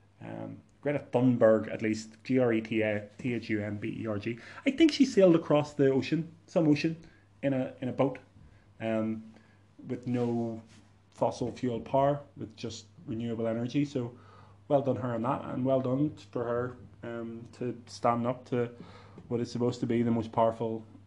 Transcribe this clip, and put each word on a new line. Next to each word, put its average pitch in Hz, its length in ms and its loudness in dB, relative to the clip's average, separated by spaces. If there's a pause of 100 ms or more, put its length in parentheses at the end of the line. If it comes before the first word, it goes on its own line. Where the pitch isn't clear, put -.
(220)
Um, 110 360 -12 (240)
Greta 143 200 -2 (120)
Thunberg, 113 600 4
at - 80 -8
least. 110 420 -4
G 127 160 2
R 123 140 4
E 113 80 2
T 110 200 -2
A 104 220 0 (140)
T 123 160 -4
H 110 160 -6
U 104 120 0
N 104 160 -4
B 110 240 -8
E 113 60 -4
R 107 100 -2
G. 113 200 -6 (280)
I 277 60 2
think 311 200 6
she - 140 4
sailed 190 300 8
across 147 380 2
the 135 180 4
ocean, 151 380 0 (180)
some 170 200 2
ocean, 160 300 2 (460)
in 139 100 0
a, 127 280 -2
in 127 80 -4
a 117 40 -6
boat, - 260 0 (640)
um, 110 420 -2 (640)
with 123 200 -6
no 117 540 -2 (520)
fossil 120 380 -2
fuel 120 280 -4
power, 139 400 2 (160)
with - 220 -12
just - 280 -10 (220)
renewable 113 400 -4
energy. 123 380 -2
So 123 260 -4 (560)
well 143 140 4
done 127 160 0
her 120 160 -4
on 113 80 -2
that, 131 240 -2
and 127 180 -6
well 131 180 2
done 139 340 0 (160)
for 123 120 -4
her, 123 340 -4 (260)
um, 117 440 -10 (100)
to 120 180 -6 (120)
stand 120 400 0
up 127 220 -6
to 120 200 0 (580)
what 120 120 -2
is 117 120 -4
supposed 120 280 -2
to - 60 -2
be 117 160 2
the 117 100 2
most 113 200 -2
powerful, 113 520 0 (240)